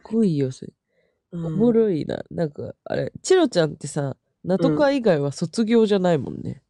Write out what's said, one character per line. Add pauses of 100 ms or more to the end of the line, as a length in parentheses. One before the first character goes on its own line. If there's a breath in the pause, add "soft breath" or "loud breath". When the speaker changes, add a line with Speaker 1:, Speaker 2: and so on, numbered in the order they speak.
Speaker 1:
ご
い
よ、
そ
れ。 (580)
Speaker 2:
う
ん。
Speaker 1:
お
も
ろ
い
な。
な
ん
か、 (100)
あ
れ、 (100)
チ
ロ
ち
ゃ
ん
っ
て
さ、 (260)
ナ
ト
カ
以
外
は
卒
業
じ
ゃ
な
い
も
ん
ね。
Speaker 2:
う
ん。